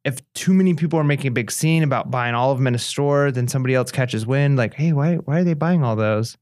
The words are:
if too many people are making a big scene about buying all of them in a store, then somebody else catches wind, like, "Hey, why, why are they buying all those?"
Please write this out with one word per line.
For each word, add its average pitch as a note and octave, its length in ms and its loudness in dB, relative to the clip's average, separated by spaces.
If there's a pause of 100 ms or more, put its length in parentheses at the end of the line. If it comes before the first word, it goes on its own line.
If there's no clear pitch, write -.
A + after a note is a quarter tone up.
if C#3+ 160 -4 (140)
too - 200 0
many F#3 200 4
people E3 260 0
are D3+ 40 2
making C#3+ 240 0
a B2 40 -4
big A#2+ 180 -2
scene D#3+ 320 2
about C3 280 -2
buying A#2+ 240 -2
all B2 180 2
of C3 60 -2
them C3 100 2
in B2 80 0
a - 20 0
store, C#3+ 540 0
then B2 160 -2
somebody C3 260 0
else B2 160 0
catches B2 360 -2
wind, C#3 300 2
like, A#2 180 0
"Hey, D#3+ 180 0
why, D3+ 240 0
why D#3+ 240 -2
are F3+ 40 2
they F3 100 0
buying D#3+ 280 0
all A2+ 140 0
those?" G#2+ 460 -2